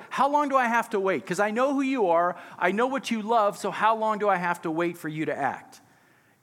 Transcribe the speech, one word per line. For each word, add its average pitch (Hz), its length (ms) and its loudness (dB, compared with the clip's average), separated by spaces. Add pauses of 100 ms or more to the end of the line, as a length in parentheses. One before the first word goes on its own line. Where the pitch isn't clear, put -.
(120)
How 262 180 2
long 294 200 2
do 277 60 2
I 254 120 4
have 233 240 0
to 208 80 0
wait? 190 260 0
'Cause 175 140 -2
I 208 100 2
know 254 240 0
who 277 80 0
you 262 280 2
are. 175 260 2 (240)
I 180 120 2
know 214 140 0
what 262 240 -4
you 226 140 -2
love, 208 340 2
so 196 140 -4
how 214 240 2
long 220 240 -2
do 202 100 2
I 190 60 4
have 175 260 -2
to 175 80 -4
wait 170 260 -2
for 165 140 -10
you 156 160 -6
to 143 100 -2
act?" 123 460 -6 (600)